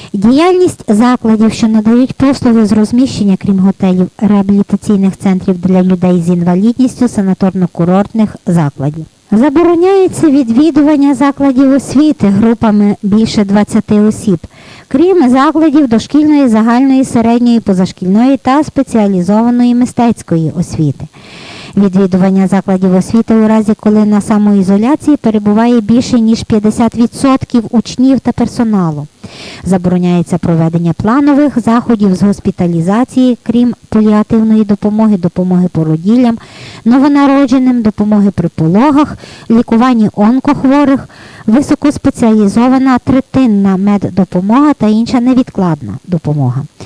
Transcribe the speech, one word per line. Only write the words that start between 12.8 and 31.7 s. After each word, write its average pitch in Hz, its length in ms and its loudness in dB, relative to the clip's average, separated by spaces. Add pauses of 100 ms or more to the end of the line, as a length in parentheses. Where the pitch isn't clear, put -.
більше 214 420 0
двадцяти 208 540 0
осіб, 208 380 0 (500)
крім 339 420 2
закладів 294 580 2
дошкільної, 285 600 2
загальної, 240 580 2
середньої, 233 540 0
позашкільної 202 800 0
та 277 260 0
спеціалізованої 226 1120 0
мистецької 226 840 -2
освіти. 151 460 -4 (720)
Відвідування 190 720 2
закладів 185 480 0
освіти 226 400 0
у 220 120 2
разі, 220 320 0
коли 214 260 2
на 208 160 0
самоізоляції 208 960 0
перебуває 220 640 0
більше, 233 380 0
ніж 220 240 0
п'ятдесят 214 520 -2
відсотків 240 760 -2
учнів 247 480 0
та 240 120 -4
персоналу. 190 760 -4 (560)
Забороняється 180 760 -2
проведення 165 560 -2
планових 277 640 0
заходів 220 560 0